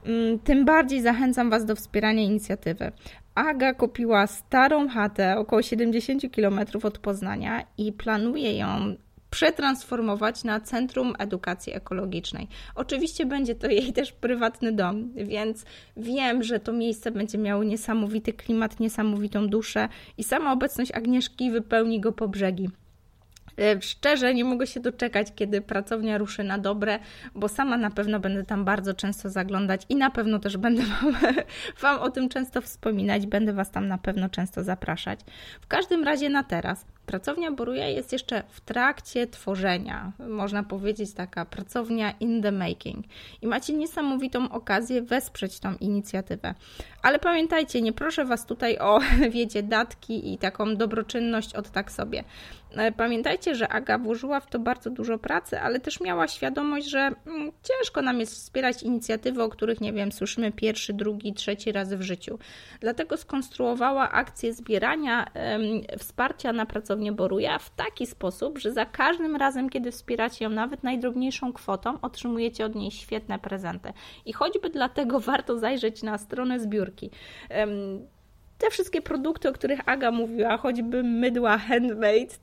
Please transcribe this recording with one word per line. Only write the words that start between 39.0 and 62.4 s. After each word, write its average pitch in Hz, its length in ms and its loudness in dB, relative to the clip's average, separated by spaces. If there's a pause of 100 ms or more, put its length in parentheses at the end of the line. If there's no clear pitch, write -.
tworzenia, 190 840 -2 (180)
można 208 340 -2
powiedzieć 208 500 -4
taka 180 320 -6
pracownia 226 640 -4
in 233 300 0
the 202 100 2
making 180 540 -4 (360)
i 220 60 -4
macie 262 260 0
niesamowitą 277 760 -2
okazję 233 520 0
wesprzeć 240 580 -4
tą 190 160 -4
inicjatywę. 196 800 -2 (480)
Ale 277 180 6
pamiętajcie, 320 640 2
nie 220 120 2
proszę 311 320 0
Was 240 200 -2
tutaj 233 320 0
o, 208 220 6 (140)
<laughs> 247 180 8
wiecie, 220 320 0
datki 220 720 -2
i 185 40 -6
taką 208 380 0
dobroczynność 226 800 0
od - 160 -6
tak 202 200 -4
sobie. - 320 -6 (520)
E, 220 160 2
pamiętajcie, 240 640 0
że 226 120 0
Aga 220 300 0
włożyła 247 420 -2
w - 100 -8
to 240 100 -2
bardzo 247 300 -2
dużo 226 280 -2
pracy, - 420 -2
ale 247 200 0
też 294 220 -6
miała 339 260 2
świadomość, 285 640 -2
że, 277 100 0
mm, 294 520 -2 (120)
ciężko 508 380 0
nam 247 180 2
jest 220 140 -4
wspierać 254 500 -2
inicjatywy, 233 600 0
o 220 60 0
których, 220 320 -2
nie 220 120 -2
wiem, 202 180 -2
słyszymy 214 400 -2
pierwszy, 214 420 -2
drugi, 208 400 -4
trzeci 208 380 -4
raz 196 220 -2
w 190 80 -4
życiu. 190 380 -6 (400)